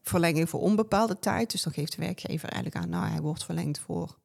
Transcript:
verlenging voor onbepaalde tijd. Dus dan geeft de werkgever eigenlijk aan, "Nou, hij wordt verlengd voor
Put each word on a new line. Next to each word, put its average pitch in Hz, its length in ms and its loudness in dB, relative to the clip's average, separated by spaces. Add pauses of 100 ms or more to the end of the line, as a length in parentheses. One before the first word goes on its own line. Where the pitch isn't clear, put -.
verlenging 165 460 4
voor - 120 -4
onbepaalde 214 580 4
tijd. - 320 0
Dus - 120 -2
dan 151 100 -2
geeft 151 240 -4
de - 60 -6
werkgever - 460 -4
eigenlijk - 360 -4
aan, 170 60 -4
"Nou, 175 200 -2
hij 160 100 0
wordt 156 240 -4
verlengd 165 340 -4
voor 165 460 -6